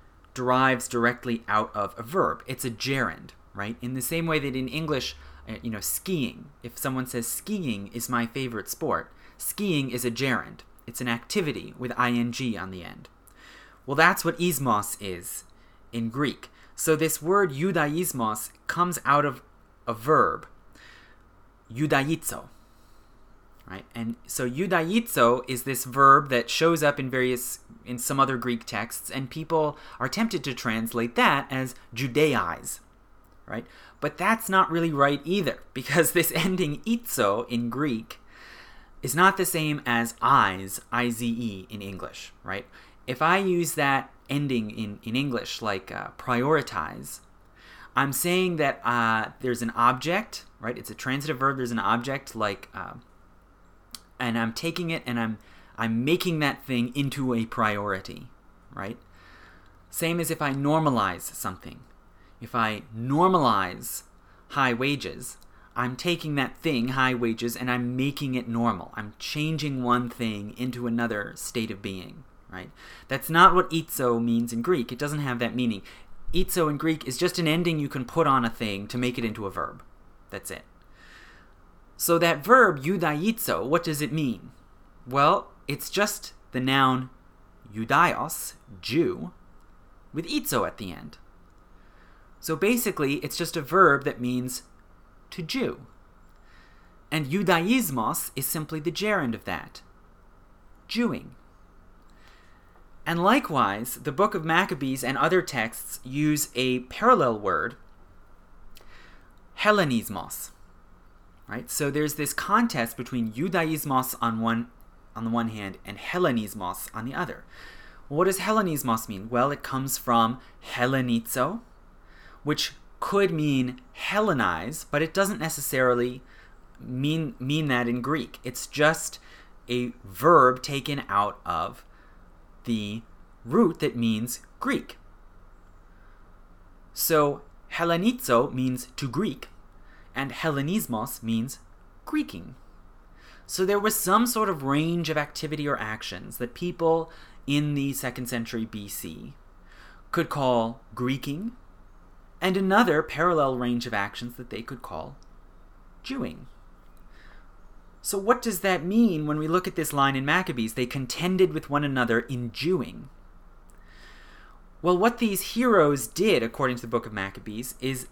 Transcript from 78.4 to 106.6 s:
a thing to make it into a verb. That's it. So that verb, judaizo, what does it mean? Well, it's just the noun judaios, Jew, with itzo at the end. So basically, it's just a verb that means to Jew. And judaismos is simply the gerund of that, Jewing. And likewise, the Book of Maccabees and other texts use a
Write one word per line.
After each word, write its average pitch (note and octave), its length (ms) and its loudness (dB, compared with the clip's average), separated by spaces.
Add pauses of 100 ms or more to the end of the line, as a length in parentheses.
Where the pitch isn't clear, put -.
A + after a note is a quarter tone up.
a A2+ 60 2
thing G2+ 380 -6
to B2 100 -4
make B2 180 0
it A#2+ 80 -4
into G#2+ 220 -4
a F#2+ 40 -6
verb. - 320 -8 (460)
That's - 220 -10
it. - 120 -12 (1300)
So E3+ 200 4
that E3 260 4
verb, F#3 400 8
judaizo, D#3+ 840 0
what E3 180 2
does D3+ 160 -2
it D3+ 100 -2
mean? C#3+ 420 -2 (540)
Well, C#3+ 440 4 (180)
it's - 220 -6
just - 420 -2 (200)
the B2+ 80 -2
noun C3 500 4 (640)
judaios, C#3 800 0 (260)
Jew, C#3 520 -2 (800)
with E3 140 -8
itzo D#3+ 400 -2
at E2+ 120 -8
the F#2+ 140 -8
end. - 260 -16 (1200)
So D#3 160 -4
basically, F#3+ 600 2
it's - 200 -6
just E3 180 -4
a E3+ 60 -2
verb D3 440 6
that C#3+ 140 -2
means B2 440 -4 (680)
to - 120 -10
Jew. D#3+ 440 -4 (1300)
And D3+ 140 0
judaismos E3+ 1080 2
is C3+ 120 -4
simply D#3 340 -4
the D#3+ 100 -2
gerund F3 440 0
of - 100 -10
that, - 380 -8 (1080)
Jewing. A3 460 -2 (1700)
And E3+ 180 0
likewise, B2+ 760 2
the - 140 -6
Book F#3 240 2
of F3 80 -4
Maccabees D#3+ 640 0
and C3+ 140 0
other E3 240 4
texts - 600 -6
use D3 520 0
a B2+ 260 0